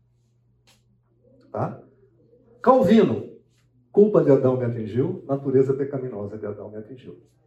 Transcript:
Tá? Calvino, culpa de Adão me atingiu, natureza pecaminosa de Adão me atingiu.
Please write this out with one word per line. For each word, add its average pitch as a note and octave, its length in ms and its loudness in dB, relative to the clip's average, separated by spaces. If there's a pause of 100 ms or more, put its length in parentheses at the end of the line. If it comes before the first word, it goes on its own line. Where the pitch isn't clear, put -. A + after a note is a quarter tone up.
(1500)
Tá? C#3 320 -10 (800)
Calvino, A3 680 4 (600)
culpa G#3 320 4
de C#3+ 100 2
Adão C3 260 2
me A#2+ 80 -4
atingiu, A#2 600 -4
natureza C3+ 480 0
pecaminosa B2 640 -8
de - 80 -12
Adão G2+ 240 -12
me G#2 60 -18
atingiu. G#2+ 420 -20 (300)